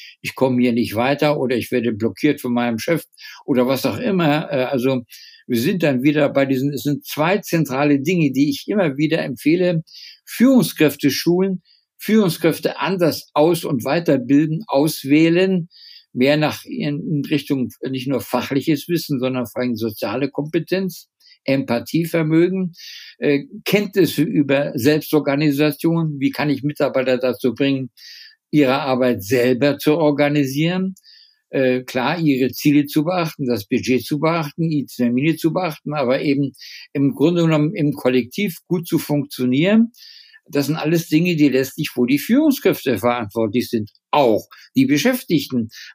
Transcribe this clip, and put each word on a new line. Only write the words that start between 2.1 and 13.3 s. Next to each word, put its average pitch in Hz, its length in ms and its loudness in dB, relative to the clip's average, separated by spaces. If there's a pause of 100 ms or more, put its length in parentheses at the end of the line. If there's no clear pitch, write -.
von 123 140 -4
meinem 120 240 -2
Chef 165 240 -2 (440)
oder 123 200 2
was 135 180 0
auch - 140 -2
immer. 170 540 0
Äh, 127 120 0
also 131 380 -2 (460)
wir 120 100 0
sind 170 240 0
dann 131 220 2
wieder 147 240 2
bei 139 180 0
diesen, 135 260 0
es 131 100 -8
sind 147 220 -2
zwei 170 340 0
zentrale 143 600 0
Dinge, 160 300 2
die 135 180 2
ich - 200 -6
immer 180 280 0
wieder 156 280 0
empfehle. 170 580 0 (420)
Führungskräfte 165 840 2
schulen, 185 520 0 (360)
Führungskräfte 170 800 0
anders 165 560 -2